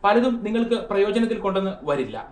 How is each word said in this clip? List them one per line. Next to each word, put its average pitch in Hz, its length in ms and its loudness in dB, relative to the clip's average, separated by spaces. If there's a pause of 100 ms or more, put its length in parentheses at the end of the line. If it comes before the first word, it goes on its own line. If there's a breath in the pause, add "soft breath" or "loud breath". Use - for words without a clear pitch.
പലതും 233 400 4
നിങ്ങൾക്ക് 233 300 0
പ്രയോജനത്തിൽ 208 640 0
കൊണ്ടെന്ന് 190 320 -2 (120)
വരില്ല. 123 500 -4